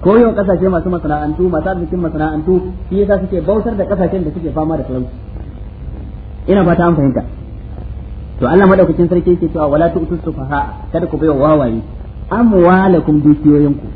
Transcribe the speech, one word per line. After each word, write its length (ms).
Ko 180
yawan 160
kasashe 340
masu 200
masana'antu, 600
masu 200
arzikin 300
masana'antu, 600
shi 120
yasa 200
suke 200
bautar 340
da 100
kasashen 380
da 60
suke 240
fama 240
da 60
talauci. 260
Ina 180
fata 220
an 100
fahimta. 280
To 60
Allah 240
madaukakin 400
sarki 240
yake 160
cewa, 180
"Wala 220
tu'tu 340
sufaha," 380
kada 160
ku 100
baiwa 180
wawaye, 460
"amwalakum," 960
dukiyoyinku. 720